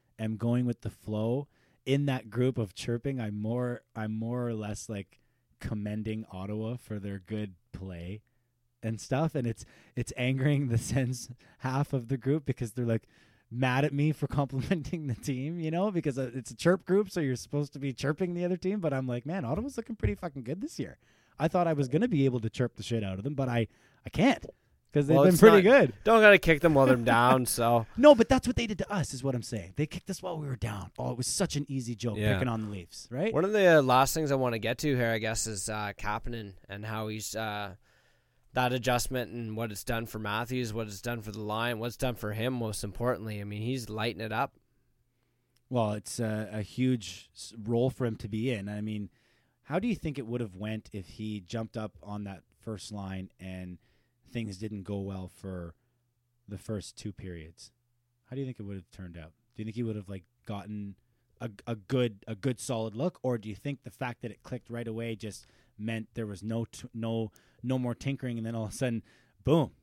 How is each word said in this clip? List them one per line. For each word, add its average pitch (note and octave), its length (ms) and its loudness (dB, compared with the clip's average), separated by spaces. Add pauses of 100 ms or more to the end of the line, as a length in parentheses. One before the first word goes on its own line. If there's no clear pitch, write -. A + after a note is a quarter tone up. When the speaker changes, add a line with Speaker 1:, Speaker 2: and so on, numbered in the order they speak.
(180)
Speaker 1:
am A2 180 -4
going A#2+ 300 2
with A#2 140 -2
the A2 100 -6
flow. A2+ 560 -4 (380)
In C#3 220 2
that B2 240 -2
group B2 280 2
of G#2 160 -2
chirping, B2 460 -4
I'm G#2 200 -4
more, A#2+ 420 -2 (120)
I'm A2 180 -4
more A#2 360 -4
or A#2 60 -2
less, G#2 340 -8
like, G2+ 320 -10 (400)
commending G#2+ 720 -4
Ottawa G#2+ 440 -4
for G#2+ 220 -8
their G2 220 -6
good G#2+ 340 -6 (180)
play F2+ 500 -10 (600)
and A2+ 180 -4
stuff, D#3 360 0
and B2 100 0
it's, - 180 -4 (300)
it's - 220 -6
angering C3+ 500 2
the A#2 120 2
<laughs> - 0 -
Sens B2+ 520 -2 (280)
half C3 340 -2
of A#2 160 -2
the C3+ 80 0
group C#3 280 0
because A#2+ 280 -2
they're, B2 120 -2
like, A2+ 220 0 (460)
mad B2+ 320 2
at C#3+ 80 2
me D3 180 2
for C#3+ 160 -2
<laughs> - 140 -2
complimenting D3 640 -2
the B2 80 -2
team, D3 460 -4
you D#3 100 -4
know, F#3+ 220 0
because, D3+ 260 -2
uh, B2+ 160 -2
it's C3 160 -10
a A#2 60 -16
chirp F3+ 300 2
group, F#3+ 220 2
so F3 120 -4
you're C3 160 0
supposed D3 380 -4
to C#3+ 40 -14
be C3+ 140 -4
chirping D#3 420 -2
the F3 100 -2
other F3+ 120 0
team, F#3+ 240 -2
but D#3 120 0
I'm C3 140 -2
like, B2 200 -4
"Man, E3+ 180 -4
Ottawa's G#3 320 -4
looking A3+ 180 -8
pretty G3+ 220 0
fucking C#3 260 -8
good C#3+ 180 -6
this C#4+ 200 -8
year." F2 180 -8 (400)
I D3 100 2
thought F3 200 2
I D#3+ 60 2
was C#3+ 140 0
gonna F#3+ 200 2
be D3 160 4
able B2 160 2
to A2 100 -2
chirp - 260 -2
the G#2 60 -10
shit A2+ 220 -2
out F#2+ 140 -4
of G2 60 -8
them, C#3+ 100 -4
but C3 140 -2
I, A#2 200 2 (360)
I - 60 -14
can't A3+ 340 4 (480)
'cause D3 140 2
they've D3+ 80 6
Speaker 2:
Well, C#3+ 100 10
Speaker 1:
been F3+ 100 10
Speaker 2:
it's D3 60 4
Speaker 1:
pretty G3+ 280 12
Speaker 2:
not, C4 200 10
Speaker 1:
good. A#2 40 -4 (120)
Speaker 2:
don't A3 180 8
gotta G3+ 160 12
kick D#3 240 4
them E3 120 8
while C3+ 120 8
they're B2+ 100 8
down, A#2+ 500 6
Speaker 1:
<laughs> - 0 -
Speaker 2:
so. A#2 400 4 (100)
Speaker 1:
No, C#4+ 180 12
but A3+ 160 6
that's C4 160 4
what B3 100 -2
they A#3 100 0
did G#3 120 -4
to - 140 -6
us, F#3+ 200 0
is B2 100 -10
what C3+ 120 0
I'm A#2 80 -2
saying. F#2 340 -8
They D3 100 0
kicked - 220 -10
us F#3+ 140 -8
while F3 160 -6
we D3 80 -6
were C3 100 -6
down. G2+ 420 -6
Oh, B2+ 120 -4
it A#2+ 80 -6
was B2 80 -2
such - 300 -2
an C#3+ 120 -4
easy B2 260 -4
joke A2 220 -4
Speaker 2:
Yeah. G#2 180 2
Speaker 1:
picking B2 140 0
on A2+ 140 -2
the G#2+ 80 -6
Leafs, F#2 400 -12
right? C#3+ 240 -2
Speaker 2:
One D#3+ 100 2
of G3+ 80 0
the, F#3 260 8
uh, C#3+ 40 6
last B2+ 320 6
things D#3 180 0
I - 40 2
wanna B2 220 0
get A2+ 200 -2
to C#3+ 180 0
here, A#2+ 140 2
I A2+ 80 0
guess, A2 280 -4
is, G#2+ 220 -6
uh, G#2+ 300 -4
Kapanen G#2 560 -6 (160)
and G#2 160 -10
how A2 220 -6
he's, G#2+ 280 -8
uh, G#2 380 -6 (800)
that B2+ 180 0
adjustment B2 580 0
and A2+ 280 -8
what A2+ 120 -4
it's G2+ 140 -12
done A2+ 220 -4
for A2 120 -10
Matthews, A2+ 540 -4
what A2 140 -4
it's G2+ 160 -12
done A#2+ 180 -6
for G#2+ 120 -12
the G#2+ 100 -10
line, A2+ 360 -2
what's A2+ 200 -6
done B2 160 -2
for G#2 180 -6
him A#2 220 -2
most A2 280 -4
importantly. G#2+ 600 -4
I - 20 -10
mean, G#2 160 -8
he's A#2 300 -6
lighting G#2+ 320 -4
it A2 100 -6
up. B2 220 -4 (1160)
Speaker 1:
Well, A2+ 240 0
it's - 260 -8
a, G#2+ 320 -2
a G#2+ 120 -6
huge B2+ 720 -2
s-, - 180 -16 (100)
role A#2 280 2
for B2 160 -4
him A2 100 -4
to G#2+ 120 -10
be A2 220 -2
in. G2+ 200 -6
I G#2 100 -6
mean, G#2 300 -6 (540)
how D3+ 140 -4
do A3 100 -2
you G#3+ 80 0
think D3 220 -6
it A#2 80 -6
would A#2+ 140 -4
have G2+ 140 -8
went G#2+ 400 -8
if G2 140 -10
he G#2+ 320 -8
jumped A2+ 360 -8
up G#2+ 260 -10
on G#2 220 -10
that G2 200 -14 (180)
first G#2+ 300 -12
line F#2+ 460 -8
and F#2 380 -12 (560)
things A2 240 -6
didn't G#2 280 -10
go G2+ 160 -6
well F#2+ 280 -8
for F2+ 460 -12 (720)
the G2+ 80 -10
first - 400 -8
two G#2 160 -10
periods? E2 600 -16 (580)
How B2+ 60 -10
do C3+ 40 -6
you C3+ 60 -6
think B2+ 120 -10
it A2 40 -10
would G2+ 140 -10
have F2+ 140 -16
turned F2 280 -14
out? D#2+ 140 -18 (220)
Do G#2+ 80 -8
you - 20 -8
think A2 120 -8
he A#2+ 60 -4
would A2+ 140 -4
have, G2 120 -12
like, G2 160 -10 (220)
gotten G2+ 480 -8 (480)
a, A#2 80 -8 (160)
a A#2 80 -6
good, A2+ 520 -2
a A2+ 80 -8
good B2 260 -4
solid A2+ 340 -6
look, D#3 280 -4
or B2 160 0
do G#2 120 -12
you G2+ 40 -6
think C#3 280 -8
the - 80 -16
fact B2 320 -10
that A#2 80 -6
it - 120 -18
clicked - 280 -12
right A#2 180 -8
away A2+ 280 -6
just G#2 300 -12 (320)
meant A2+ 360 -4
there A2+ 120 -6
was G2 160 -10
no A2+ 220 -2
t-, - 300 -14
no, A2+ 380 -4 (300)
no B2+ 160 0
more B2 160 -2
tinkering, C3 440 -6
and A2+ 80 -6
then A#2 80 -6
all A2 100 -4
of G2+ 60 -6
a - 40 -12
sudden, A#2+ 280 -2 (420)
boom, D3+ 280 4 (100)